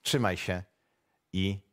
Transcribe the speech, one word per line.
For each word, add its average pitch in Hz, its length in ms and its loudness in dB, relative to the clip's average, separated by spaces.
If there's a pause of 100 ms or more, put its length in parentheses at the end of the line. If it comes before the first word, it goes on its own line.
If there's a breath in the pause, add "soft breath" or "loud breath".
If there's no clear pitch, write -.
Trzymaj 104 360 2
się 90 260 -4 (680)
i 98 260 0 (140)